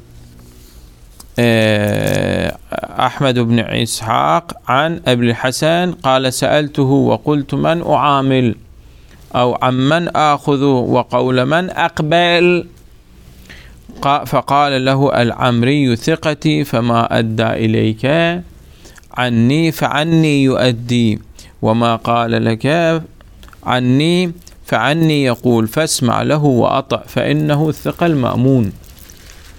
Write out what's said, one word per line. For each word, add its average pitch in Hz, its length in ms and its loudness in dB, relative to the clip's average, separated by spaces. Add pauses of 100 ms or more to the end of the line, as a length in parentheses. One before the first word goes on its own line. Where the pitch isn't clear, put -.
(1400)
آه، 104 1160 0 (240)
أحمد 123 580 -2
بن 117 200 2
إسحاق 120 960 -2 (160)
عن 151 380 0
أبي 120 240 2
الحسن 160 600 -2
قال: 131 400 0
"سألته 143 500 0
وقلت: 135 720 0
'من 151 280 0
أعامل 135 720 2 (800)
أو 123 280 0
عمن 135 540 0
آخذ 147 480 2
وقول 127 800 0
من 170 260 0
أقبل؟' 170 960 0 (1400)
قا-، 143 220 0
فقال 139 600 0
له 135 380 2
العمري: 123 760 2
'ثقتي، 151 680 -2
فما 117 540 0
أدى 110 280 -2
إليك 110 600 0 (1080)
عني 123 580 2
فعني 151 720 2
يؤدي، 120 760 0 (420)
وما 113 340 2
قال 117 480 -2
لك 113 220 -2 (960)
عني 147 680 0 (340)
فعني 147 580 0
يقول، 117 440 0
فاسمع 120 540 -2
له 147 220 0
وأطع، 123 600 0
فإنه 147 600 0
الثقة 147 380 -4
المأمون.'" 123 640 0 (880)